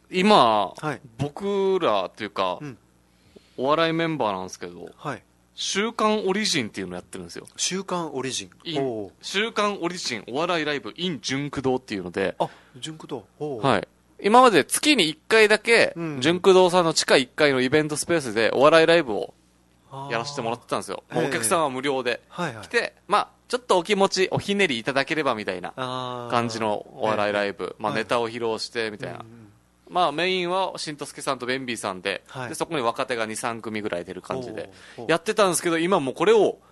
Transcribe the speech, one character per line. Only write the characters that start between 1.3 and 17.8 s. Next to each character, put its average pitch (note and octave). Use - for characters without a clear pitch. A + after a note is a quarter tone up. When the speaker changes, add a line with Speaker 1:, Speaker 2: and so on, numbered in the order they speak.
Speaker 1:
ら G#2
と -
い -
う G2
か、 F#2
Speaker 2:
う D3+
ん。 B2+
Speaker 1:
お B2+
笑 D#3+
い -
メ E3
ン D#3+
バ A2+
ー -
な F#2
ん F#2
で -
す -
け F#2
ど、 F2
Speaker 2:
は D3
い。 G2+
Speaker 1:
週 A3
刊 G#3+
オ F#3
リ G#3
ジ D#3
ン G#2
っ -
て G2+
い F#2+
う -
の F2+
や F2
っ -
て -
る F2
ん -
で -
す -
よ。 -
Speaker 2:
週 F#3
刊 E3+
オ C3
リ C3
ジ G#2
ン。 F2+
Speaker 1:
in、 D3+
Speaker 2:
お A2
う。 -
Speaker 1:
週 G#3
刊 G#3
オ E3+
リ F3
ジ A#2+
ン F#2+
お A#2
笑 E3+
い -
ラ D3
イ C#3
ブ G#2+
in E3+
純 C#3+
駆 C#3+
動 B2+
っ B2+
て -
い G2
う F2
の F2+
で、 F#2+
Speaker 2:
あ、 D#3+
純 D#3
駆 E3+
動。 A#2+
お D3
う。 -
Speaker 1:
は A#2
い。 -
今 A3+
ま B3+
で E3
月 -
に D#3+
一 D3+
回 A3
だ G#3
け、 G#3+
Speaker 2:
う E3+
ん。 D3
Speaker 1:
純 E3+
駆 F#3
動 F#3
さ F3+
ん E3+
の D#3+
地 -
下 F#3
一 C3
階 D3
の B2+
イ B2+
ベ D3+